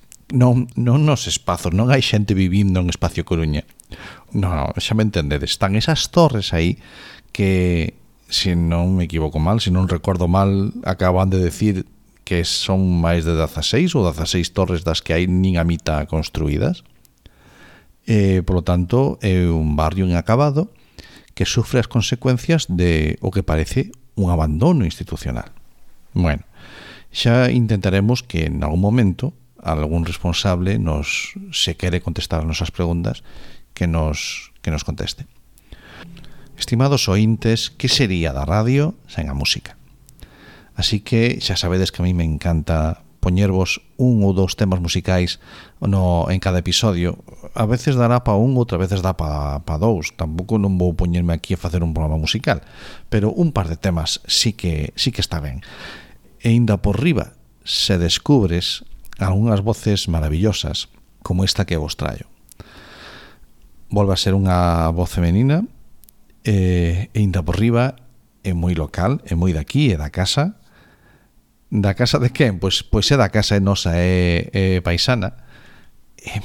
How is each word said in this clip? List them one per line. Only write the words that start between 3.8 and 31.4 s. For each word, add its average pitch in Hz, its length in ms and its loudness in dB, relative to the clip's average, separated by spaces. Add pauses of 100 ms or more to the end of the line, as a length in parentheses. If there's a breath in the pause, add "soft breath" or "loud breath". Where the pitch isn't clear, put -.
No, 92 240 0
no, 69 80 -2 (160)
xa - 160 -2
me 110 80 2
entendedes. 73 520 -2
Están 98 200 0
esas - 320 0
torres 127 480 2
aí 85 240 2 (560 loud breath)
que, 90 600 0 (360)
se 87 240 0
non 85 400 2
me 87 120 0
equivoco 78 340 -2
mal, 104 180 2
se 92 120 0
non 92 200 2
recordo 90 320 0
mal, 98 480 2 (160)
acaban 92 400 2
de 92 120 2
decir 92 480 -2 (400)
que 85 160 0
son 95 560 0
máis 85 240 2
de 85 100 0
dezaseis 110 600 0
ou 110 80 2
dezaseis 85 480 -2
torres 90 320 -2
das 80 160 -2
que - 160 -2
hai 90 100 2
nin 92 300 2
a 82 80 2
mitad 80 420 -2
construídas. 80 800 -2 (1200 loud breath)
Eh, 98 400 4
polo 90 180 2
tanto, 92 640 2
é 92 240 2
un 78 320 0
barrio 85 240 0
inacabado 135 640 0 (640 loud breath)
que - 160 -2
sufre 120 320 0
as - 80 -2
consecuencias 127 800 0
de 85 560 2
o 95 80 -2
que 95 100 -2
parece 80 540 -2 (160)
un 95 160 0
abandono 87 560 2
institucional. - 720 -8 (560)
Bueno, 82 320 0 (640 loud breath)
xa 123 400 2
intentaremos 107 720 2
que 80 320 -4
en 76 80 -4
algún 80 240 0
momento 113 480 2 (300)
algún 80 420 0
responsable 90 760 0
nos, 78 560 -2 (180)